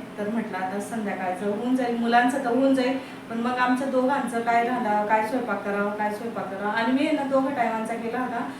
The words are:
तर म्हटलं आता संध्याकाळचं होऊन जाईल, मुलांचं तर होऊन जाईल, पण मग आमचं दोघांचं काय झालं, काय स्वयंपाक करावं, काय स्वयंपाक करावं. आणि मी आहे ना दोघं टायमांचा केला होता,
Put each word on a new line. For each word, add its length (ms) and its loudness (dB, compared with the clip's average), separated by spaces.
तर 120 -2
म्हटलं 280 -2
आता 220 -4
संध्याकाळचं 640 -4
होऊन 300 0
जाईल, 220 0
मुलांचं 420 4
तर 100 -2
होऊन 260 4
जाईल, 220 2
पण 400 -10
मग 140 -2
आमचं 400 0
दोघांचं 480 2
काय 260 4
झालं, 400 2
काय 220 2
स्वयंपाक 360 -2
करावं, 280 0
काय 220 -2
स्वयंपाक 340 -6
करावं. 260 -4
आणि 200 2
मी 140 4
आहे 80 2
ना 80 0
दोघं 320 2
टायमांचा 380 0
केला 260 -4
होता, 300 -4